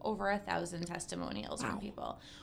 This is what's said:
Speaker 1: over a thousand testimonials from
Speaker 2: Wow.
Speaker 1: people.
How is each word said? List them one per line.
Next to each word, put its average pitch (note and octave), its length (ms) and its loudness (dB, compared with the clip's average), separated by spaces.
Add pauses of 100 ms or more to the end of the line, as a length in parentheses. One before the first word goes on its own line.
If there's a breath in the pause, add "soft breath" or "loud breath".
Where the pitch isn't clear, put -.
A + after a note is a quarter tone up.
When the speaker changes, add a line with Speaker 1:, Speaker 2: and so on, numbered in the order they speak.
Speaker 1:
over G3 300 4
a G3+ 80 6
thousand E3+ 480 0
testimonials - 760 -2
from G2 120 2
Speaker 2:
Wow. - 60 -2
Speaker 1:
people. - 400 -4 (220 loud breath)